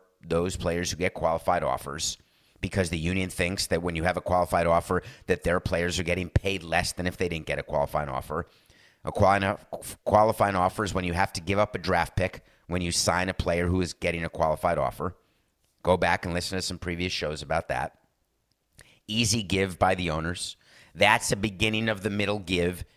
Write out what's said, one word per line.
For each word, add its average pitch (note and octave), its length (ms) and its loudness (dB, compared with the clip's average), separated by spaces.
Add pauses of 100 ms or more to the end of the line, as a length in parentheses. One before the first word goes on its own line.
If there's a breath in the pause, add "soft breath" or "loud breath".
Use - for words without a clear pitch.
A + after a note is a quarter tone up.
(220)
those E2+ 340 0
players F2 360 -2
who E2 60 -6
get F2+ 160 -2
qualified E2 500 0
offers, C#2+ 540 -4 (440 soft breath)
because F#2 280 0
the E2+ 80 -2
union F2+ 320 0
thinks F2 380 -2
that E2+ 140 0
when F2 140 -2
you D#2+ 80 -2
have F2 140 2
a E2+ 40 -2
qualified F2 460 2
offer, E2+ 340 2 (260 loud breath)
that F2 160 0
their F2 160 2
players F2 400 0
are F2+ 40 -4
getting F2 260 -2
paid G2 340 -2
less E2 300 0
than F2+ 140 -4
if F2 100 -4
they F2+ 100 0
didn't D#2+ 200 -4
get C#2+ 120 -2
a C#2+ 40 -8
qualifying D2 460 -2
offer. C2+ 380 -6 (560 soft breath)
A D#2 80 -4
quali-, G2 460 4 (480)
qualifying G#2 500 4
offer F#2 280 2
is F#2 100 -4
when F#2 120 -2
you F2 80 -2
have F#2+ 200 0
to F#2+ 80 -8
give G2 180 0
up G#2 160 0
a G#2 40 -6
draft E2+ 360 0
pick - 280 -2 (240 soft breath)
when F2+ 140 -2
you F2 100 0
sign F2+ 360 0
a F#2 60 -2
player F2 340 0
who F#2 140 2
is E2 120 -2
getting E2+ 300 -4
a D#2+ 60 -4
qualified E2 480 0
offer. C#2+ 400 -4 (640)
Go F#2 160 4
back F2 260 2
and F2 100 -2
listen F2+ 240 -4
to F#2 40 -2
some F2+ 160 -6
previous F2+ 340 -4
shows D2+ 300 -4
about D#2 260 -2
that. C2+ 300 -4 (1080 soft breath)
Easy A2 380 0
give F#2 340 0
by F#2 180 4
the F2+ 140 -2
owners. D#2+ 460 -4 (400 soft breath)
That's G#2 360 6
a B2+ 40 2
beginning A2 540 0
of G2 140 -4
the G#2+ 60 -2
middle G2+ 300 0
give, F2 460 0 (100)